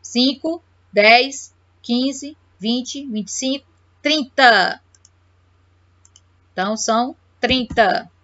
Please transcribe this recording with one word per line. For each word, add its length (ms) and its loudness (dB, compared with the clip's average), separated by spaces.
Cinco, 600 -4
dez, 600 2
quinze, 520 -4
vinte, 480 -6
vinte 220 -8
e 40 -16
cinco, 360 -6
trinta. 800 2
Então, 240 -4
são 400 -2
trinta. 720 0